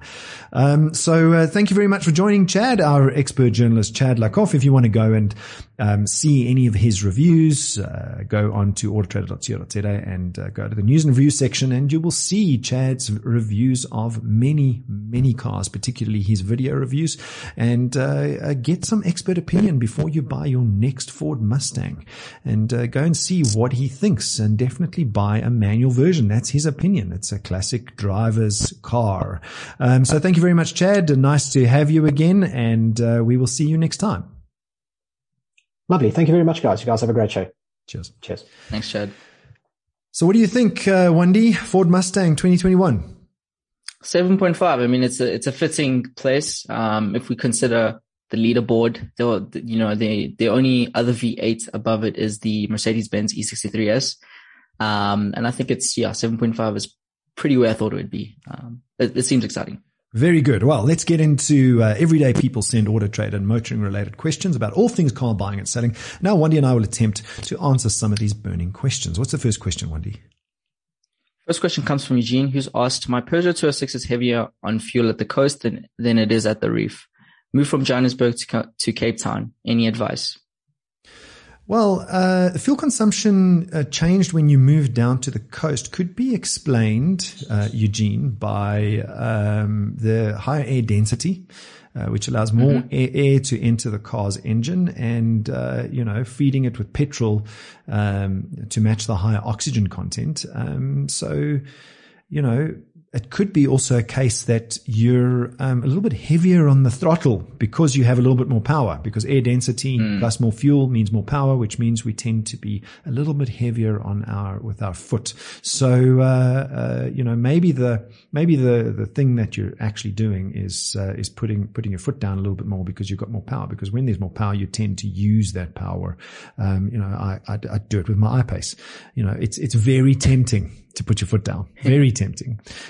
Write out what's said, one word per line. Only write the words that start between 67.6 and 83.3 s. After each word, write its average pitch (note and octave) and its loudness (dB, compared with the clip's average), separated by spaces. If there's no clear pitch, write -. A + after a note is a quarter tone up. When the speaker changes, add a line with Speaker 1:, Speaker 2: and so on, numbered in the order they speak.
Speaker 1:
some G#2 -2
of G2+ -2
these G#2 -2
burning F2+ -6
questions. F2 -4
What's C3+ -4
the - -6
first A2+ -2
question, - -6
Wendy? D#2+ -10
Speaker 3:
First E3+ -2
question E3 -2
comes C#3+ -2
from B2+ 2
Eugene, B2 2
who's C3+ -4
asked, B2 -2
"My B2 0
Peugeot F3 0
two D#3 2
oh - -2
six C#3 -6
is A#2+ -8
heavier A#2+ 0
on A2 -4
fuel A2+ 0
at G#2+ -2
the A2+ -2
coast C#3 0
than, - -6
than A#2 2
it G#2+ 2
is A2 2
at G#2+ 0
the G#2+ -2
reef. A2 -4
Move C#3 2
from C#3 0
Johannesburg B2 2
to - -10
Ca-, A2+ -4
to A#2 -2
Cape A2+ -2
Town. A2 -6
Any A#2 2
advice?" A2 -4
Speaker 1:
Well, G3+ 0
uh, F#3 2
fuel C#4+ 0
consumption, G3 2